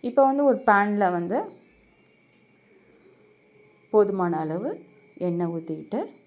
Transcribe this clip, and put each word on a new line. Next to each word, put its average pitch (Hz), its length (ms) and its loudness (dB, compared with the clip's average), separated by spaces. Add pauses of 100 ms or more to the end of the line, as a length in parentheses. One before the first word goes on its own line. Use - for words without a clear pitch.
இப்போ 247 200 2
வந்து 277 220 0
ஒரு 220 80 2 (100)
பேன்ல 202 480 4
வந்து 175 220 -2 (2500)
போதுமான 190 520 2
அளவு 175 280 -6 (560)
எண்ணெய் 175 280 -4
ஊத்திக்கிட்டு 165 440 -8 (260)